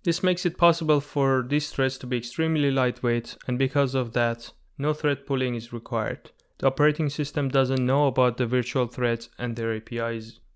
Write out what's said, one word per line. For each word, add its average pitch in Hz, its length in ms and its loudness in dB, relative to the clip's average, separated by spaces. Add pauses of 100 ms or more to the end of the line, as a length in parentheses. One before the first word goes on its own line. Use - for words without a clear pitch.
This 165 200 0
makes 180 220 0
it 170 120 -2
possible 160 440 4
for 135 460 0
these 143 240 -2
threads 135 260 -2
to 127 100 -10
be 123 100 -2
extremely 151 540 0
lightweight, 123 640 0 (100)
and 123 120 -2
because 135 360 0
of 120 180 -2
that, 117 360 -2 (280)
no 147 160 0
thread 143 320 -2
pooling 127 300 0
is 117 180 -8
required. 113 580 -4 (260)
The 135 100 0
operating 147 420 2
system 143 400 -2
doesn't 131 360 2
know 139 220 4
about 123 300 2
the 123 100 0
virtual 123 400 0
threads, 117 500 -2
and 120 180 -4
their 113 180 -2
A 110 80 -4
P 117 180 -6
I 117 120 -2
is 113 280 -10 (160)